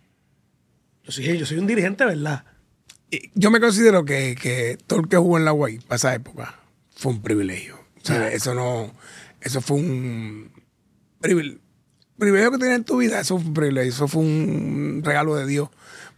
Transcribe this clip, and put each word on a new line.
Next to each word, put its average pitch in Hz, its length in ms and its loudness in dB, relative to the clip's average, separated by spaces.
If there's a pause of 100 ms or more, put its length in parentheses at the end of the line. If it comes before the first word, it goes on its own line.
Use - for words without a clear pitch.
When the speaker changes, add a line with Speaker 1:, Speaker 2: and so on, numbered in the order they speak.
(1040)
Speaker 1:
yo - 80 -14
soy, 156 260 -2
yo 151 80 -4
soy 156 120 -4
un 196 100 0
dirigente, 202 360 2
¿verdad? 151 400 -2 (640)
Speaker 2:
Y - 280 -8
yo 208 160 6
me 226 80 4
considero 214 440 6
que, 135 360 -2
que 123 360 -2 (120)
todo - 120 2
el 160 80 -4
que 185 80 4
jugó 175 220 6
en 160 60 2
la 156 80 2
Guay 131 260 -2
para - 180 -8
esa 127 180 0
época 117 440 -12 (380)
fue 131 160 -4
un 107 100 -6
privilegio. 98 540 -4 (260)
O - 20 -20
sea, 147 120 0
Speaker 1:
Ajá. 113 140 0
Speaker 2:
eso 123 240 -4
no, 123 380 -4 (480)
eso 127 200 -4
fue 143 160 -2
un 120 760 -6 (680)
privil-, 160 400 0 (580)
privilegio 208 320 4
que 269 80 -2
tienes 254 200 2
en 226 60 -4
tu 254 140 0
vida, 226 220 0
eso 185 180 -2
fue 165 80 -2
un 156 80 -4
privilegio, 135 380 0
eso 139 160 -2
fue 160 140 0
un 156 840 -2
regalo 151 320 0
de 139 100 -4
Dios, 143 220 -2 (500)